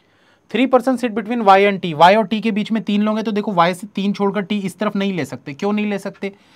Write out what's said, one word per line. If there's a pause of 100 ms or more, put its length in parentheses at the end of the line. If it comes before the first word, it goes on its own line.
(520)
"Three
person
sit
between
Y
and
T,"
Y
और
T
के
बीच
में
तीन
लोग
हैं,
तो
देखो
Y
से
तीन
छोड़कर
T
इस
तरफ
नहीं
ले
सकते।
क्यों
नहीं
ले
सकते? (220)